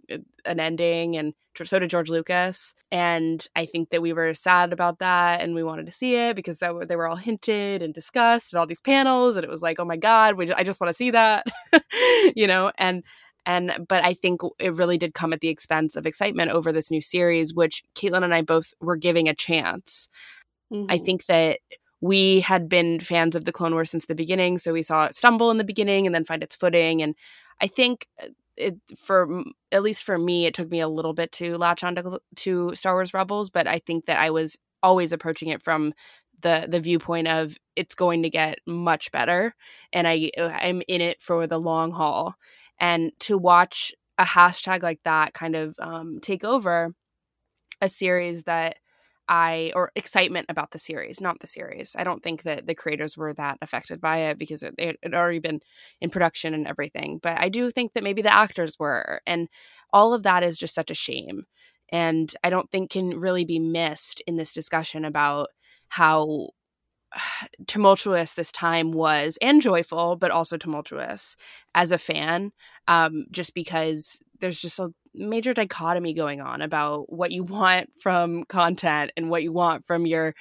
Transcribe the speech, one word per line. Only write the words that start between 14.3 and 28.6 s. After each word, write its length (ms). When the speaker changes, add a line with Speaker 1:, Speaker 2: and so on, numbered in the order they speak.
Speaker 1:
it 160
really 240
did 160
come 200
at 80
the 80
expense 480
of 100
excitement 440
over 200
this 180
new 120
series, 520
which 300
Caitlin 300
and 100
I 80
both 380
were 160
giving 320
a 80
chance. 720
I 40
Speaker 2:
Mm-hmm. 280
Speaker 1:
think 220
that 340
we 400
had 280
been 320
fans 360
of 100
the 60
Clone 220
Wars 180
since 140
the 100
beginning, 420
so 160
we 80
saw 240
it 80
stumble 380
in 60
the 60
beginning 420
and 100
then 100
find 160
its 140
footing. 460
And 140
I 60
think, 400
uh, 60
it, 200